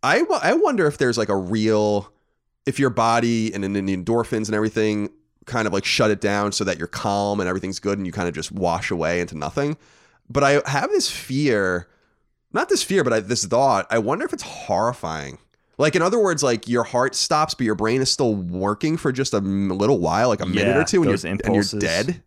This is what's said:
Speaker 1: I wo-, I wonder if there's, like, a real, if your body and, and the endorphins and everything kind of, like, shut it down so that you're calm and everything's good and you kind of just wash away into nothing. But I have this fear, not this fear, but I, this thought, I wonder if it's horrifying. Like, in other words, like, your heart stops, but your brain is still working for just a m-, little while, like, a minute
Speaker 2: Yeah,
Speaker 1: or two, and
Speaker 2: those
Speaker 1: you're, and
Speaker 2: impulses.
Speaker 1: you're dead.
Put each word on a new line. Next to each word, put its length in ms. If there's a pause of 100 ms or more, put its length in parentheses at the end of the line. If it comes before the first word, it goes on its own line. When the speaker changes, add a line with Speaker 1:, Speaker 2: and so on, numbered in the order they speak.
Speaker 1:
I 180
wo-, 220
I 100
wonder 320
if 140
there's, 180
like, 120
a 60
real, 760 (540)
if 120
your 120
body 640
and, 100
and 100
the 220
endorphins 480
and 80
everything 560 (380)
kind 180
of, 80
like, 100
shut 280
it 100
down 300
so 140
that 120
you're 100
calm 520
and 100
everything's 300
good 180
and 80
you 80
kind 140
of 80
just 160
wash 400
away 280
into 160
nothing. 400 (540)
But 140
I 260
have 220
this 180
fear, 800 (640)
not 160
this 140
fear, 200
but 80
I, 100
this 240
thought, 440
I 80
wonder 260
if 100
it's 100
horrifying. 960 (400)
Like, 160
in 60
other 180
words, 240
like, 240
your 160
heart 320
stops, 400
but 100
your 100
brain 260
is 100
still 240
working 640
for 140
just 220
a 40
m-, 320
little 300
while, 300
like, 120
a 40
minute 300
Speaker 2:
Yeah, 60
Speaker 1:
or 20
two, 200
and 80
Speaker 2:
those 120
Speaker 1:
you're, 80
and 100
Speaker 2:
impulses. 320
Speaker 1:
you're 80
dead. 460